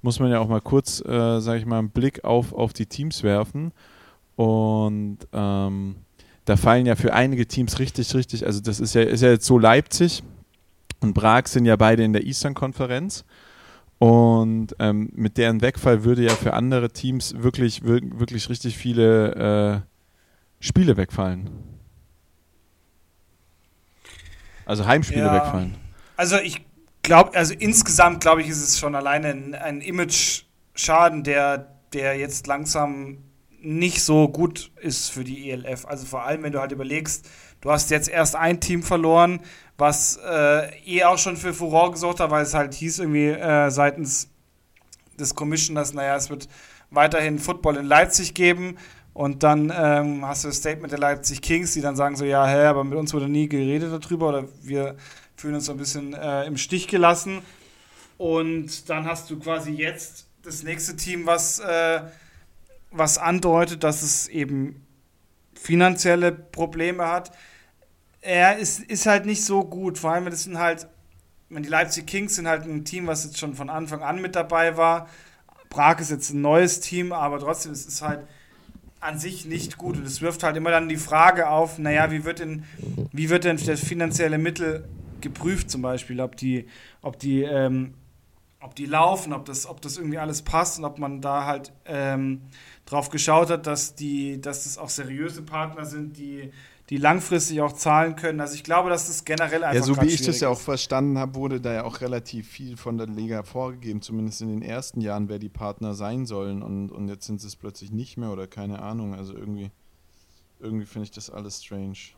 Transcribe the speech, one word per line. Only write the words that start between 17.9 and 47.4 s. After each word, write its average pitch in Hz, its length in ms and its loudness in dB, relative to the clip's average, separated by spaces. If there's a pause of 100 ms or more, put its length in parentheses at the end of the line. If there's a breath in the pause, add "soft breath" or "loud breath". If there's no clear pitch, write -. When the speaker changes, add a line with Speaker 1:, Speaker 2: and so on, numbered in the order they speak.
Speaker 1:
wirklich 120 300 -4
richtig 120 260 -4
viele, 107 1120 4
äh, - 80 -20 (680)
Spiele 180 380 4
wegfallen. 95 520 -2 (3250 loud breath)
Also 104 200 -2
Heimspiele 127 400 4
Speaker 2:
Ja. - 80 4
Speaker 1:
wegfallen. 92 420 0 (400 soft breath)
Speaker 2:
Also 180 220 2
ich 175 280 -4 (360)
glaub, 170 340 8
also 165 180 2
insgesamt, 175 680 4
glaub 165 180 6
ich, 151 80 -2
ist 151 160 -4
es 143 160 0
schon 147 160 -4
alleine 143 320 -2
ein, 139 280 -6
ein 143 260 -8
Image-Schaden, - 1400 0
der, 143 540 -2 (140)
der 135 240 -2
jetzt 139 320 -8
langsam 139 680 -4 (440)
nicht 165 420 0
so 156 260 6
gut 165 420 -2 (100)
ist - 280 -4
für 127 160 -10
die 139 240 -12
E - 20 -6
L 123 140 -10
F. 127 200 -10
Also 143 200 -12
vor 127 180 -8
allem, 156 200 -4
wenn 147 100 -6
du 143 60 -2
halt 135 120 -6
überlegst, 143 580 -6 (300 loud breath)
du 139 100 -6
hast 147 220 2
jetzt 151 160 0
erst 165 300 2
ein 170 240 2
Team 175 220 -2
verloren, 170 580 4 (360 loud breath)
was, 147 480 2
äh, 151 440 2 (160)
eh 180 180 2
auch 180 140 6
schon 180 180 0
für 170 180 -4
Furore 170 380 4
gesorgt 175 300 -2
hat, 156 100 2
weil 151 120 2
es 147 100 -4
halt 139 200 0
hieß 160 260 -6
irgendwie, 147 280 2
äh, 151 420 2
seitens 143 600 0 (880)
des 135 160 -4
Commissioners, 151 580 -4
naja, 139 220 -2
es 139 140 -4
wird 143 180 -12 (420 loud breath)
weiterhin 151 480 2
Football 151 380 0